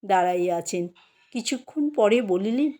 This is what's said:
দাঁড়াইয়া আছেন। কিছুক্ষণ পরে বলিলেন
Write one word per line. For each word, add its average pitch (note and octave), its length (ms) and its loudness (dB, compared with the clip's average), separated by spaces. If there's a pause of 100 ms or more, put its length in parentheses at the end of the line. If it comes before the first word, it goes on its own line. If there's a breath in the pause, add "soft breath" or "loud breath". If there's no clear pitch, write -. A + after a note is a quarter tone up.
দাঁড়াইয়া F3+ 500 2
আছেন। F3 320 -4 (440 soft breath)
কিছুক্ষণ C4+ 580 -4
পরে A#3+ 320 4
বলিলেন A3 580 0